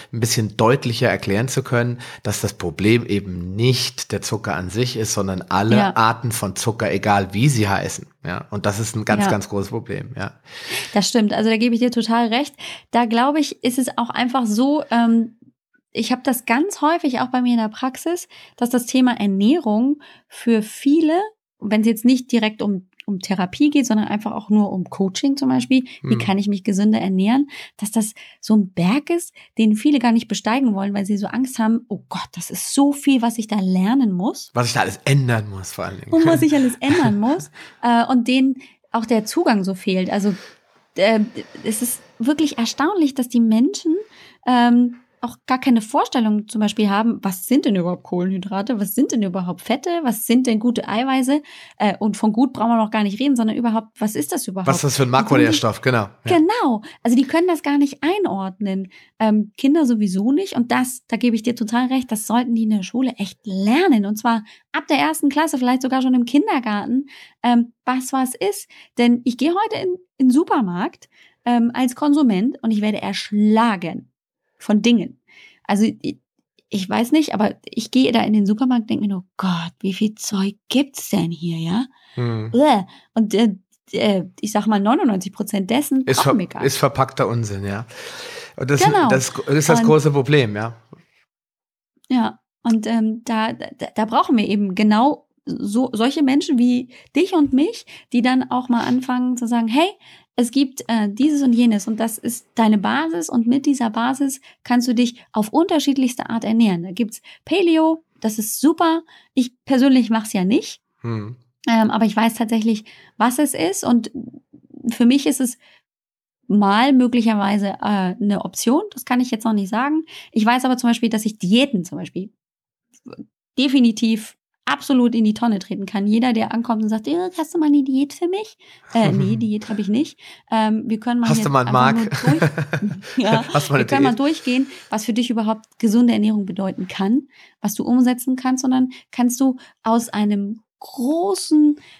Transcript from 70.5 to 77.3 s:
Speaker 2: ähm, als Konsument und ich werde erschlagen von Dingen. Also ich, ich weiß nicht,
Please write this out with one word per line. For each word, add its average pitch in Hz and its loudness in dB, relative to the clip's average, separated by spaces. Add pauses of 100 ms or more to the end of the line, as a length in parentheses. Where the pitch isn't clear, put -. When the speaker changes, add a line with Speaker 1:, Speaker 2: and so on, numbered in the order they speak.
Speaker 2:
ähm, 240 2
als 254 -2
Konsument 285 2
und 226 0
ich 208 2
werde 214 -2
erschlagen 208 0 (500)
von 208 0
Dingen. 226 2 (440)
Also 202 2 (180)
ich, - -8 (500)
ich 190 -6
weiß 214 -2
nicht, 302 2